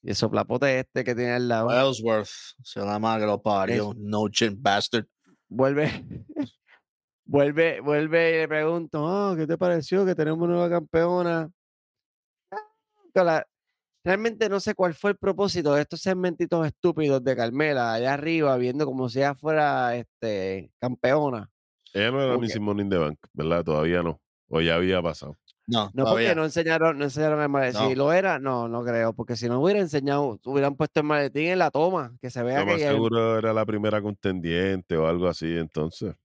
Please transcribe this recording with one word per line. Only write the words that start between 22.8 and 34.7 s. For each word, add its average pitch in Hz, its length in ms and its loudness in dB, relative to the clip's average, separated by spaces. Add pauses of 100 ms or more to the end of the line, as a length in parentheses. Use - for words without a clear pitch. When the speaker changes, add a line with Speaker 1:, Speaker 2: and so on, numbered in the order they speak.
Speaker 3:
in 98 60 -4
the 95 80 2
Bank, 76 220 0 (140)
¿verdad? 82 300 0
Todavía 80 400 0
no. 82 180 -4 (260)
O 80 140 0
ya 82 140 2
había 90 260 2
pasado. 76 360 -6 (300)
Speaker 2:
No, 113 180 0
Speaker 1:
No, 117 200 -2
porque 113 200 4
Speaker 2:
todavía. 180 100 4
Speaker 1:
no 160 100 0
enseñaron, 160 520 0
no 143 60 -2
enseñaron 151 400 0
el 147 60 0
maletín. 127 320 0
Si 113 80 2
Speaker 2:
No. 131 160 2
Speaker 1:
lo 151 80 4
era, 185 260 2
no, 127 280 -2
no 117 160 -4
creo, 117 300 0
porque 120 220 -6
si 113 120 -6
no 123 140 0
hubiera 196 180 4
enseñado, 143 680 0
hubieran 139 300 0
puesto 151 260 0
el 147 40 -2
maletín 147 440 0
en 185 100 2
la 165 100 4
toma, 147 500 0
que 123 120 -10
se 123 100 -6
vea 127 180 0
Speaker 3:
Lo 139 60 0
Speaker 1:
que - 60 0
Speaker 3:
más 170 100 2
Speaker 1:
ya 147 80 2
el 139 60 4
Speaker 3:
seguro 113 420 2
era 110 160 0
la 110 140 2
primera 107 340 0
contendiente 92 960 -2